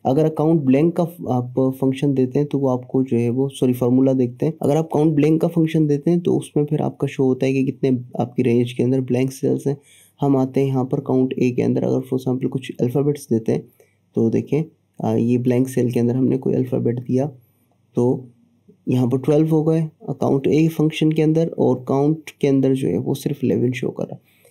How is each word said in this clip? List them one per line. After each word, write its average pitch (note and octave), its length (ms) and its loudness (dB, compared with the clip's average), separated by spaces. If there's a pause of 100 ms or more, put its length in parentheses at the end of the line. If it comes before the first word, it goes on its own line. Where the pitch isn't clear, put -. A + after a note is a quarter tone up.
अगर D3 200 2
अकाउंट D#3 360 0
blank C#3 340 2
का E3+ 100 0
फ-, - 240 -10
आप B2 300 -2
function C3+ 540 0
देते C3 260 0
हैं D3 80 0
तो D3 100 -2
वो C3+ 100 0
आपको B2+ 360 -2
जो C3 140 -2
है A#2 120 0
वो, C3 200 -2
sorry, C3 240 -2
formula C3 400 2
देखते B2 320 -2
हैं। D#3 160 -2
अगर C#3+ 160 2
आप D#3+ 160 -2
count D3+ 200 2
blank D#3 280 2
का E3+ 60 2
function D#3+ 400 0
देते D3 240 0
हैं F3 80 2
तो C3+ 180 0
उसमें D3 280 -2
फिर D3+ 160 -2
आपका C3+ 260 -4
शो C3+ 180 -2
होता B2+ 200 0
है C3+ 80 0
कि C3+ 120 0
कितने C3 340 0 (200)
आपकी A#2+ 240 -2
range B2 280 2
के B2 120 -2
अंदर C3 180 0
blank B2+ 300 0
cells C3 360 -2
हैं। C3+ 100 -2 (440)
हम C#3 160 4
आते C3 220 0
हैं C#3 80 2
यहाँ C3+ 180 0
पर C#3+ 140 -2
count C3 400 0
ए B2+ 120 2
के A#2+ 100 0
अंदर, B2 220 0
अगर B2+ 160 0
for C3 140 -6
example C3 360 -2
कुछ C3 220 -6 (100)
alphabets C#3+ 480 0
देते A2+ 220 0
हैं - 160 -4 (480)
तो A2+ 140 2
देखें, A#2 340 -2 (400)
आ, A2 120 0
ये A#2 220 2
blank B2 300 0
cell B2 240 -2
के B2 80 0
अंदर A#2+ 160 0
हमने C3 220 0
कोई C3 160 -2
alphabet B2 460 -2
दिया B2+ 320 -2 (640)
तो B2+ 300 0 (640)
यहाँ B2+ 180 0
पर C3 100 0
ट्वेल्व D#3 300 2
हो D#3 160 2
गए D#3+ 260 0 (200)
account C3+ 380 0
A D#3 200 4
function D#3 440 0
के D#3 100 0
अंदर, D#3 260 2
और B2+ 400 0
count D3 420 0 (120)
के D3 60 2
अंदर C3+ 260 2
जो C3+ 140 -2
है F#2 100 -2
वो C3+ 160 -2
सिर्फ C#3+ 300 -2
इलेवन A#2+ 280 2
शो B2 180 -6
कर - 140 -6
रहा - 120 -8
है। - 200 -20 (160)